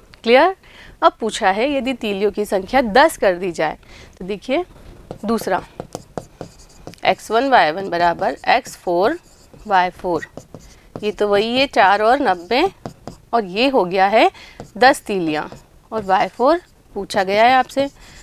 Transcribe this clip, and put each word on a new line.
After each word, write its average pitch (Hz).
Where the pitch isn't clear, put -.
क्लियर? 277
अब 330
पूछा 214
है 220
यदि 269
तीलियों 208
की 208
संख्या 202
दस 247
कर 196
दी 180
जाए, 160
तो 190
देखिए 254
दूसरा 208
एक्स -
वन 240
वाई 190
वन 196
बराबर 175
एक्स 226
फ़ोर 196
वाई 185
फ़ोर, 170
ये 208
तो 208
वही 220
है 277
चार 208
और 247
नब्बे 202
और 233
ये 214
हो 254
गया 190
है 254
दस 254
तीलियाँ 160
और 220
वाई 190
फ़ोर 302
पूछा 196
गया 202
है 254
आपसे, 269